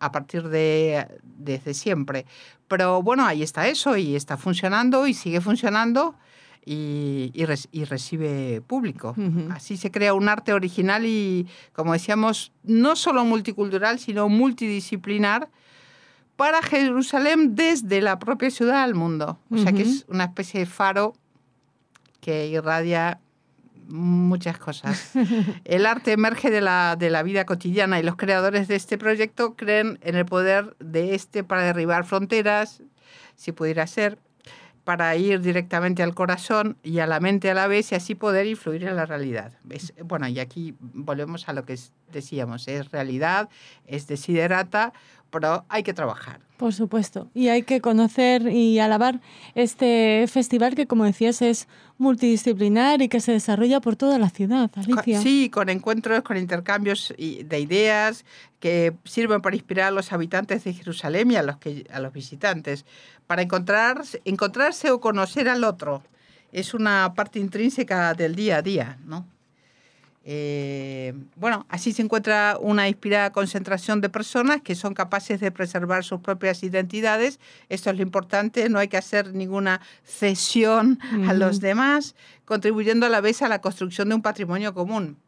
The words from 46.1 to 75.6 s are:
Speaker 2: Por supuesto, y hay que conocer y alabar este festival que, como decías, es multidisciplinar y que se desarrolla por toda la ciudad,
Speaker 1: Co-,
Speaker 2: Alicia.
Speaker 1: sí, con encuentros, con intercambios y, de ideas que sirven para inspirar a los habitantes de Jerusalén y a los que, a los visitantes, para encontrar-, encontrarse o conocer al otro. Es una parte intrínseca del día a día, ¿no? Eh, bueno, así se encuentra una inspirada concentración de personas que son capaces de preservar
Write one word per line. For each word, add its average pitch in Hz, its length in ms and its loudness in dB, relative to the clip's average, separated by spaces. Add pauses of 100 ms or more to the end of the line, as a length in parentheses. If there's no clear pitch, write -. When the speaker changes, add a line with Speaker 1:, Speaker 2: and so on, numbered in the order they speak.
Speaker 2:
Por 233 160 0
supuesto, 214 640 -4
y 247 140 2
hay 233 140 4
que 254 180 0
conocer 240 680 4
y 226 320 4
alabar 220 400 2 (340)
este 226 720 4
festival 247 480 2
que, 277 140 0
como 220 160 4
decías, 226 380 2
es 233 260 2 (300)
multidisciplinar 240 1040 4
y 254 80 4
que 233 120 0
se 240 100 0
desarrolla 233 500 4
por 233 140 0
toda 269 240 2
la 208 120 4
ciudad, 226 420 0
Speaker 1:
Co-, 196 80 -10
Speaker 2:
Alicia. 214 400 2
Speaker 1:
sí, 269 300 4
con 196 180 0
encuentros, 220 540 0
con 208 140 -4
intercambios 196 800 -2
y, 160 280 -8
de 151 160 -4
ideas 214 640 2 (340)
que 170 340 2 (120)
sirven 220 360 0
para 196 140 0
inspirar 190 340 0
a - 40 0
los 196 200 -2
habitantes 185 520 -2
de 185 80 -6
Jerusalén 175 580 -2
y 233 60 4
a 160 80 2
los 143 140 -4
que, 147 340 -10
a 135 80 -8
los 131 120 -8
visitantes, 143 760 -6 (420)
para 175 140 0
encontrar-, 208 600 0 (220)
encontrarse 247 640 0
o 254 100 2
conocer 214 480 0
al 247 140 2
otro. 151 400 -2 (480)
Es - 240 -6
una 202 400 2
parte 208 240 -4
intrínseca 196 760 0
del 165 200 0
día 196 220 0
a 151 60 2
día, 131 420 -4
¿no? 165 220 -14 (1040)
Eh, 139 840 -6 (220)
bueno, 208 340 -2
así 185 240 -2
se 233 80 0
encuentra 214 580 2
una 208 260 2
inspirada 202 460 0
concentración 196 720 -2
de 196 80 0
personas 247 500 0
que - 140 -6
son 196 180 -6
capaces 196 480 -4
de 196 100 0
preservar 180 540 -2